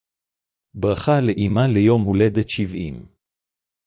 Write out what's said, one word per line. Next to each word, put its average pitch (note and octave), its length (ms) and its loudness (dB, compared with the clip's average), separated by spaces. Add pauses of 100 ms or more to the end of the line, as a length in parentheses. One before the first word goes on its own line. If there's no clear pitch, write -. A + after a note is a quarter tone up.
(720)
ברכה G#2 480 0
לאמא G#2+ 460 0
ליום A2 340 4
הולדת G#2 480 0
שבעים. F2+ 560 -8 (800)